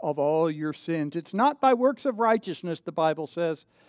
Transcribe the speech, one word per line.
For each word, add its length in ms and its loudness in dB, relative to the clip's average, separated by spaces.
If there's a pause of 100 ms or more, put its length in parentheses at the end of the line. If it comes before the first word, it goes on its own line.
of 160 -2
all 320 2
your 220 -6
sins. 420 -4
It's 180 -8
not 280 2
by 120 6
works 300 2
of 160 -2
righteousness, 640 -2
the 100 -12
Bible 340 0
says, 400 -4 (240)